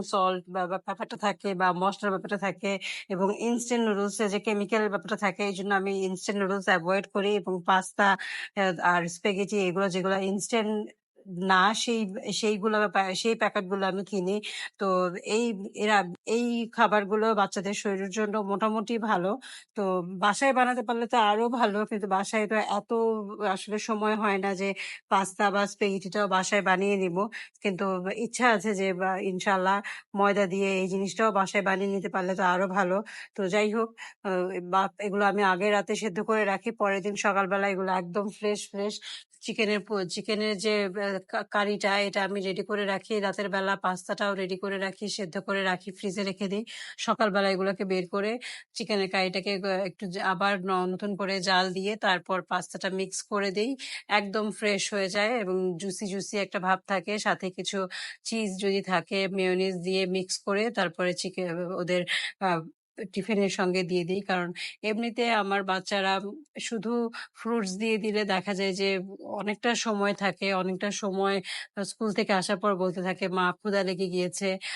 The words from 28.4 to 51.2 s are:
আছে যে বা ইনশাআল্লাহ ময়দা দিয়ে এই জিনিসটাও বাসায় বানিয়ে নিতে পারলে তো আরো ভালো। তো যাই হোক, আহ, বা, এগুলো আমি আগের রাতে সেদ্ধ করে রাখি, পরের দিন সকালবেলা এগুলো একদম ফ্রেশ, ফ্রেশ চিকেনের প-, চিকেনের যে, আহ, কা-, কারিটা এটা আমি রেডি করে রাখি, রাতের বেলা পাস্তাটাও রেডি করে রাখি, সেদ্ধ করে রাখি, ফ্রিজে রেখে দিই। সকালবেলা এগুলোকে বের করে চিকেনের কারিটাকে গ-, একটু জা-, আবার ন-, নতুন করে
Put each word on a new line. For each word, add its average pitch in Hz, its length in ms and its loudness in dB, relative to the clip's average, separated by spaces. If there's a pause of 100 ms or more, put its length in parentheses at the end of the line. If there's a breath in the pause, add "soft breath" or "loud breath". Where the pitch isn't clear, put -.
আছে 214 240 2
যে 190 200 0
বা 190 160 0 (100)
ইনশাআল্লাহ 190 560 2 (380 loud breath)
ময়দা 202 320 4
দিয়ে 196 260 0
এই 190 160 2
জিনিসটাও 196 440 2
বাসায় 190 320 2
বানিয়ে 196 260 2
নিতে 196 180 -2
পারলে 185 260 0
তো 196 80 -2
আরো 180 260 4
ভালো। 185 280 2 (360 loud breath)
তো 196 160 -2
যাই 208 240 2
হোক, 226 160 0 (360 loud breath)
আহ, 202 60 -2 (320)
বা, 180 200 2 (160)
এগুলো 202 260 0
আমি 202 180 2
আগের 196 300 4
রাতে 208 240 2
সেদ্ধ 202 240 -4
করে 214 240 2
রাখি, 196 260 -2
পরের 202 320 0
দিন 202 140 -2
সকালবেলা 196 520 2
এগুলো 190 240 0
একদম 185 360 -2
ফ্রেশ, 208 400 -2
ফ্রেশ 202 260 -4 (460 loud breath)
চিকেনের 208 400 0
প-, 196 240 -4
চিকেনের 214 520 -2
যে, 214 260 0
আহ, 196 360 -2 (100)
কা-, 214 220 -4
কারিটা 208 500 0
এটা 202 240 0
আমি 196 160 -2
রেডি 190 220 -2
করে 208 240 -2
রাখি, 196 340 -2
রাতের 196 280 -2
বেলা 190 280 0
পাস্তাটাও 196 580 -2
রেডি 190 220 -4
করে 196 220 -4
রাখি, 190 300 -6
সেদ্ধ 185 300 -6
করে 196 240 -2
রাখি, 185 300 -2
ফ্রিজে 202 300 -6
রেখে 196 260 -4
দিই। 202 140 -2 (360 loud breath)
সকালবেলা 202 520 2
এগুলোকে 190 340 0
বের 185 240 0
করে 202 240 -2 (420 loud breath)
চিকেনের 202 360 -2
কারিটাকে 190 480 0
গ-, 196 260 0
একটু 185 220 -8
জা-, 180 160 -6
আবার 196 380 2
ন-, 185 260 0
নতুন 185 300 -2
করে 190 240 -2